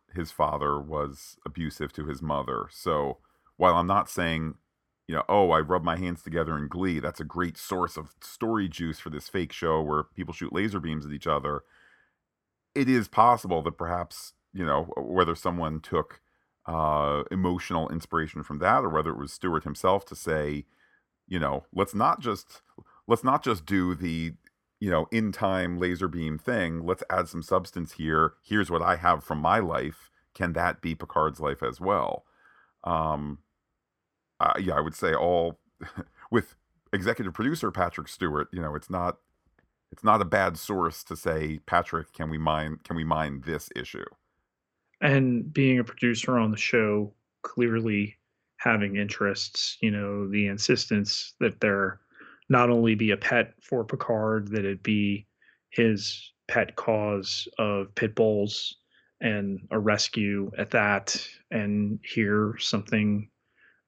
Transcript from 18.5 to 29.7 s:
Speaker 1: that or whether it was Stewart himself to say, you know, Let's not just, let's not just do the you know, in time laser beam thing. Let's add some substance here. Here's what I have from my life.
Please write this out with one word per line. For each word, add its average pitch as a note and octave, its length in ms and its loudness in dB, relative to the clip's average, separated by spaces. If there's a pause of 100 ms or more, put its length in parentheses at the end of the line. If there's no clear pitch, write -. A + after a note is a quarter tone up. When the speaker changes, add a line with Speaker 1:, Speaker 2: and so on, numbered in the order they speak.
Speaker 1:
that A2+ 240 4
or G2+ 60 -2
whether D#2 200 0
it A#1+ 80 -6
was C#2+ 140 -10
Stewart D#2+ 320 -2
himself F#2 440 0
to - 80 -16
say, D2 500 -2 (600)
you F2+ 120 -4
know, C#2 340 -2
Let's G2+ 220 0
not B2 240 2
just, - 420 -6 (460)
let's A2+ 160 4
not C3+ 180 4
just G2 240 -2
do F#2 300 2
the D#2+ 380 -4 (460)
you G#2 100 -2
know, D#2+ 220 2
in A2 200 0
time F#2 460 0
laser F2+ 300 0
beam D#2+ 300 -4
thing. E2+ 480 -2
Let's F2+ 240 -2
add F2+ 180 0
some E2+ 160 -8
substance F2 500 -2
here. D#2 480 2
Here's G2 300 0
what E2 100 2
I F2 140 4
have E2+ 280 2
from D#2 160 -4
my F2 200 4
life. D#2 500 -4 (240)